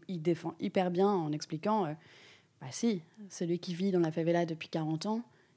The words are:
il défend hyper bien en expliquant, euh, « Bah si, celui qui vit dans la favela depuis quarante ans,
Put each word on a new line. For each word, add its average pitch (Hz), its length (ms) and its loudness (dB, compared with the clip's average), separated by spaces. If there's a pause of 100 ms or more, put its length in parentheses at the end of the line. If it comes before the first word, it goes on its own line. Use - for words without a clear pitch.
il 175 140 -4
défend 165 380 0
hyper 190 300 2
bien 190 200 4
en 165 200 0
expliquant, 170 540 0
euh, « 151 80 -4 (680)
Bah 135 80 -10
si, 202 320 0 (260)
celui 175 300 -2
qui 175 160 -6
vit 190 160 0
dans 180 100 4
la 165 100 4
favela 170 360 2
depuis 165 240 -8
quarante 160 340 -2
ans, 220 160 0 (360)